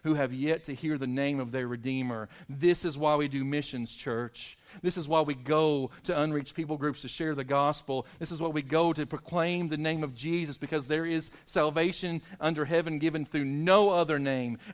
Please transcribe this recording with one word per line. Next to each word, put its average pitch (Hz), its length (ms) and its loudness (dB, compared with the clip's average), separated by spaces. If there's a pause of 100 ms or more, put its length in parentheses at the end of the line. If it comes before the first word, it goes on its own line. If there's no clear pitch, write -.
who 156 100 2
have 139 180 0
yet 147 340 -2
to 139 100 -8
hear 151 240 -2
the 135 80 -4
name 139 320 0
of 120 120 -6
their 127 160 -2
Redeemer. 123 640 -4 (180)
This 170 380 2
is 151 100 -4
why 151 200 4
we 147 120 2
do 135 160 -2
missions, 135 520 -4
church. 117 600 -6 (280)
This 175 140 -2
is 156 100 -6
why 160 140 4
we 147 120 2
go 143 560 2 (140)
to 160 180 0
unreached 151 320 -2
people 156 240 -4
groups 147 240 -2
to 127 80 -10
share 156 260 -2
the 139 80 -2
gospel. 139 640 0 (140)
This 165 120 -6
is 160 80 -6
why 165 80 0
we 151 140 -2
go 160 320 4
to 151 120 -4
proclaim 170 600 -2
the 156 100 -4
name 156 260 -2
of 139 100 -4
Jesus, 147 440 -2
because 143 300 -4
there 156 180 0
is 160 260 -2 (120)
salvation 165 800 0 (180)
under 151 260 0
heaven 160 340 0
given 156 260 0
through 143 200 -2
no 180 440 6
other 160 300 2
name. 127 400 0 (140)